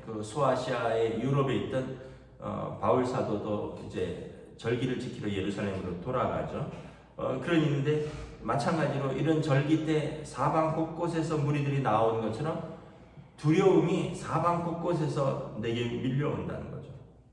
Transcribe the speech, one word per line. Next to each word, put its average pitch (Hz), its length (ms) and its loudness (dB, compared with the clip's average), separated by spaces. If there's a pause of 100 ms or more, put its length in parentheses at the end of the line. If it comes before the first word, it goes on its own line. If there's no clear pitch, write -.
그 107 160 -6
소아시아의 117 1000 0
유럽에 135 340 2
있던, - 420 -2 (420)
어, 104 400 -6
바울 123 240 4
사도도 104 840 -2
이제 - 680 -6
절기를 123 420 -2
지키러 - 300 -6
예루살렘으로 95 720 -2
돌아가죠. - 720 -2 (460)
어, 123 260 -2
그런 165 180 4
일인데 139 440 2 (380)
마찬가지로 139 720 0
이런 151 280 2
절기 147 440 4
때 151 380 0
사방 156 520 2
곳곳에서 160 640 0
무리들이 139 420 2
나오는 113 400 4
것처럼 - 540 -4 (640)
두려움이 156 760 6
사방 170 500 0
곳곳에서 151 960 0
내게 117 300 0
밀려온다는 120 840 -2
거죠. - 180 -12 (440)